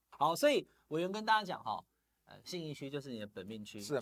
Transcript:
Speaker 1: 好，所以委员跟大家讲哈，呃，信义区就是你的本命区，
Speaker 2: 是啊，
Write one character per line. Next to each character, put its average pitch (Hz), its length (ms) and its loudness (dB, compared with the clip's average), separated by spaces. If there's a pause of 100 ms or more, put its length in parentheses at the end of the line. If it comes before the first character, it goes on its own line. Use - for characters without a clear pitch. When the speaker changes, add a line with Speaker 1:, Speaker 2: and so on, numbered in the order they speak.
(100)
Speaker 1:
好， 160 260 4
所 285 120 6
以 262 200 4 (200)
委 156 120 0
员 180 100 0
跟 214 140 -4
大 220 120 6
家 214 80 2
讲 175 180 -6
哈， 104 220 -4 (420)
呃， - 180 -18
信 180 180 -6
义 156 100 -6
区 139 160 -8
就 143 120 -4
是 135 100 -8
你 117 80 -6
的 104 80 -6
本 98 200 -10
命 104 180 -8
区， 104 160 -12
Speaker 2:
是 104 140 -2
啊， 127 80 4